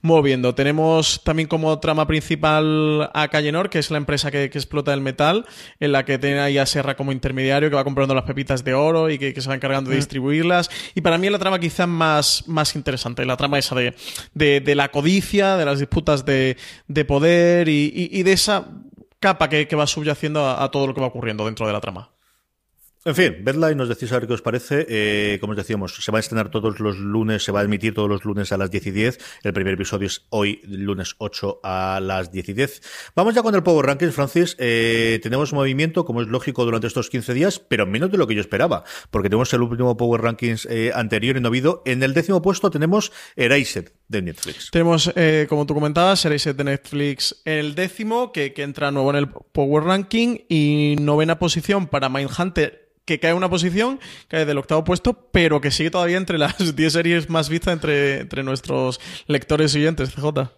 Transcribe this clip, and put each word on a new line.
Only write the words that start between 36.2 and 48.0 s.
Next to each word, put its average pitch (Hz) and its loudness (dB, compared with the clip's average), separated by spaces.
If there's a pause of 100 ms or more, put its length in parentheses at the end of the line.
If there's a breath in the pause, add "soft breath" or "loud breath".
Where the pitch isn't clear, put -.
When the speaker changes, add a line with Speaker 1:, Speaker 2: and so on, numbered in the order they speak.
Speaker 2:
es 110 -4
lógico, 120 -2
durante 117 0
estos 113 -4
quince 123 -4
días, 180 0
pero 104 0
menos 147 0
de 202 2
lo 135 2
que 107 0
yo 104 0
esperaba, 110 0 (260 loud breath)
porque 101 0
tenemos 113 2
el 120 2
último 120 0
Power 117 2
Rankings, 117 -2
eh, 117 0
anterior 117 0
en 123 -2
Oviedo. 131 0
En 127 0
el 135 0
décimo 170 2
puesto 185 0
tenemos 170 0 (240 loud breath)
Erased 123 0 (120)
de 104 -2
Netflix. - -10
Speaker 1:
Tenemos, 170 2
eh, 156 4
como 147 0
tú 147 -4
comentabas, 165 2
Erased 147 0
de 139 -4
Netflix 143 -4
en 156 -2
el 151 -4
décimo, 220 -4